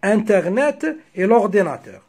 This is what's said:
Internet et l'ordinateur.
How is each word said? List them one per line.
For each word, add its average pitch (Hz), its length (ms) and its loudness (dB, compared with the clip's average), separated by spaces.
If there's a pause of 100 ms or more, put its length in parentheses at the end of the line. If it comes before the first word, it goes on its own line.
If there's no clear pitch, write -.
Internet 214 840 0 (280)
et 185 120 -2
l'ordinateur. 185 840 0